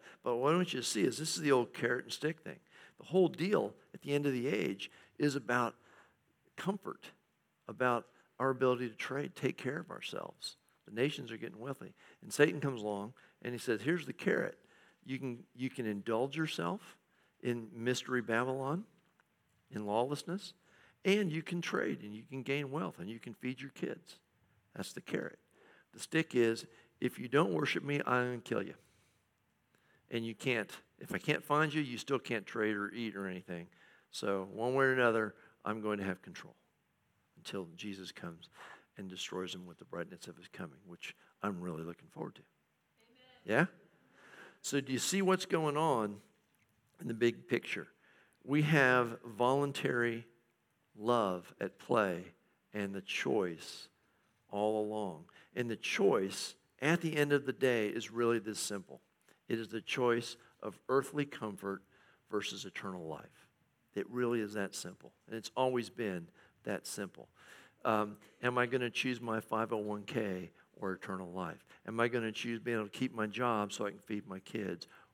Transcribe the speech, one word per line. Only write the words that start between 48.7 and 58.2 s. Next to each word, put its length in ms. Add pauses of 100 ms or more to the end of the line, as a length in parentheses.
voluntary 1000 (720)
love 640
at 160
play 460 (500)
and 200
the 80
choice 840 (600)
all 320
along. 440 (300)
And 140
the 60
choice 800 (260)
at 200
the 140
end 180
of 120
the 80
day 340
is 240
really 280